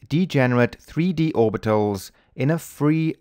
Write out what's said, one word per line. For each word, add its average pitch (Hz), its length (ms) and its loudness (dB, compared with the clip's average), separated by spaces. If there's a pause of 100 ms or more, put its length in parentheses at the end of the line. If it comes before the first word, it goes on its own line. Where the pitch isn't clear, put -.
degenerate 127 720 0
three 175 320 -2
D 160 200 0
orbitals 107 800 0 (260)
in 135 140 0
a 165 80 0
free 160 640 -2